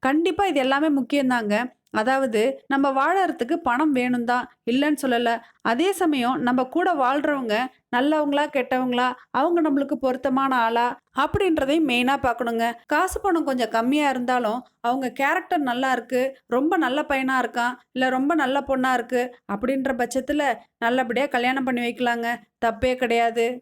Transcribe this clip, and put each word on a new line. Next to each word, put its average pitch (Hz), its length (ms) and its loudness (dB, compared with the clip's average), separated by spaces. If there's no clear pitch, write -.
கண்டிப்பா 320 440 2
இது 285 140 0
எல்லாமே 285 340 2
முக்கியம்தாங்க. 247 560 0
அதாவது 240 420 0
நம்ம 277 160 2
வாழறதுக்கு 311 580 0
பணம் 277 300 2
வேணும் 247 320 0
தான், 247 180 0
இல்லைன்னு 285 300 0
சொல்லல. 240 300 0
அதே 247 240 2
சமயம் 285 440 0
நம்ம 247 140 2
கூட 359 140 2
வாழ்றவங்க 262 560 0
நல்லவங்களா 285 580 2
கெட்டவங்களா, 254 540 0
அவங்க 339 240 2
நம்மளுக்கு 277 420 0
பொருத்தமான 262 480 0
ஆளா 233 200 2
அப்படின்றதையும் 311 680 2
மெயினா 247 260 2
பார்க்கணுங்க. 233 420 0
காசு 359 360 0
பணம் 330 260 2
கொஞ்சம் 254 240 -2
கம்மியா 254 360 2
இருந்தாலும் 247 520 -2
அவங்க 254 320 -2
கேரக்டர் 311 560 0
நல்லா 254 220 -2
இருக்கு, 247 300 -2
ரொம்ப 311 220 2
நல்ல 277 320 0
பையனா 269 340 0
இருக்கான், 240 320 -2
இல்ல 254 220 2
ரொம்ப 277 260 2
நல்ல 269 260 0
பொண்ணா 262 280 2
இருக்கு 240 260 -2
அப்படின்ற 262 440 -2
பட்சத்துல 262 480 -2
நல்லபடியா 247 500 0
கல்யாணம் 254 320 0
பண்ணி 240 180 -2
வைக்கலாங்க, 233 440 -2
தப்பே 233 300 0
கிடையாது. 233 520 0